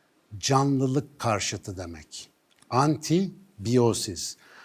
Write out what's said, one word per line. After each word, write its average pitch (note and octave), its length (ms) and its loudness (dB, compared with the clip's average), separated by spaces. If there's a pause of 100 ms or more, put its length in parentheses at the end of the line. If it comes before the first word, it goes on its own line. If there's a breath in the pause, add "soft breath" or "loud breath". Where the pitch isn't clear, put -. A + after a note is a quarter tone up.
(380)
Canlılık C3+ 840 0
karşıtı G#2 580 -4
demek. E2+ 520 -14 (400)
Antibiyosis. B2 1700 0 (280 loud breath)